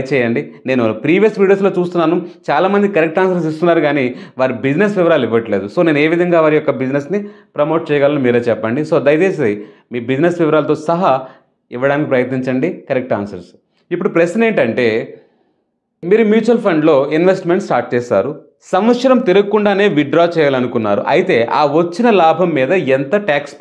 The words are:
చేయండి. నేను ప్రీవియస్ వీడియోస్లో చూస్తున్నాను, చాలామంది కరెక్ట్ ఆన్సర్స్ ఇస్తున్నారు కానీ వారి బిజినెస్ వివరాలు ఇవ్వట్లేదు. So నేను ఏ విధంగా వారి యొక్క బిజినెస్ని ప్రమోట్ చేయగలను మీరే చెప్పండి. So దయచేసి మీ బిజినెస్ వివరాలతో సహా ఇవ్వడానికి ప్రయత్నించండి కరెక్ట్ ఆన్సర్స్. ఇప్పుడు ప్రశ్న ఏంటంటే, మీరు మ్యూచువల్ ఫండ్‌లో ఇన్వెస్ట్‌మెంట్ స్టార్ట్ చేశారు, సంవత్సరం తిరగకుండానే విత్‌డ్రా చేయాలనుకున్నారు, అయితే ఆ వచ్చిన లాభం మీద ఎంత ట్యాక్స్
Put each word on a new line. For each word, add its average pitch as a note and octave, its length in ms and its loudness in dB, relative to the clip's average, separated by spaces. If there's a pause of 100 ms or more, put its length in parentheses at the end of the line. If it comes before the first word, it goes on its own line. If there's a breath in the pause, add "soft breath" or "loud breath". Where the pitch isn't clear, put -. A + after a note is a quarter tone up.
చేయండి. B2 320 0 (280 loud breath)
నేను B2+ 140 0 (220)
ప్రీవియస్ G3 360 2
వీడియోస్లో F#3+ 360 2
చూస్తున్నాను, F3 380 0 (340 loud breath)
చాలామంది F#3+ 380 2 (100)
కరెక్ట్ E3 240 0
ఆన్సర్స్ F3+ 300 0
ఇస్తున్నారు E3 360 2
కానీ C#3+ 180 0 (340 loud breath)
వారి B2+ 140 0 (120)
బిజినెస్ G3 340 0
వివరాలు E3 300 2
ఇవ్వట్లేదు. G2+ 360 -2 (100)
So E3+ 120 -2
నేను D3 160 2
ఏ - 100 4
విధంగా F3 320 2
వారి D3+ 140 4
యొక్క C#3+ 220 -2
బిజినెస్ని C#3+ 400 -4 (360 loud breath)
ప్రమోట్ D#3+ 340 -2
చేయగలను C#3+ 340 0
మీరే A#2+ 240 2
చెప్పండి. A2+ 400 -2
So D#3+ 180 2
దయచేసి D3+ 440 2 (420 loud breath)
మీ A#2+ 80 -6 (100)
బిజినెస్ D#3+ 320 0
వివరాలతో D3+ 340 0 (120)
సహా E3+ 240 0 (640 loud breath)
ఇవ్వడానికి C#3 360 -2
ప్రయత్నించండి B2+ 560 -2 (220)
కరెక్ట్ B2+ 280 -2
ఆన్సర్స్. G2+ 300 -10 (460)
ఇప్పుడు F3+ 240 -4
ప్రశ్న G3 320 2
ఏంటంటే, B2 360 0 (1200)
మీరు A3+ 220 4
మ్యూచువల్ A3 340 2
ఫండ్‌లో D#3+ 300 2 (220)
ఇన్వెస్ట్‌మెంట్ F#3 480 0
స్టార్ట్ B2 280 -2
చేశారు, A#2+ 360 0 (420)
సంవత్సరం A#3+ 440 2 (100)
తిరగకుండానే G3+ 580 2 (120)
విత్‌డ్రా D3 260 2 (140)
చేయాలనుకున్నారు, B2 640 0 (120)
అయితే F3+ 220 2 (240)
ఆ - 20 2 (160)
వచ్చిన F3 300 0 (160)
లాభం D#3+ 340 2
మీద C3 140 0 (240)
ఎంత C#3+ 200 -2 (120)
ట్యాక్స్ C#3+ 340 -2